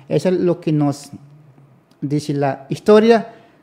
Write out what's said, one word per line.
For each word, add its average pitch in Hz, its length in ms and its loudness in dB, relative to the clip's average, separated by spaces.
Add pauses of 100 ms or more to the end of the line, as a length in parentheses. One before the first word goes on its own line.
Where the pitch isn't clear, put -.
eso 156 220 -2
es 180 100 0
lo 175 220 -2
que 160 100 -4
nos 143 380 -2 (920)
dice 143 360 -4
la 139 340 -4
historia. 214 640 2 (300)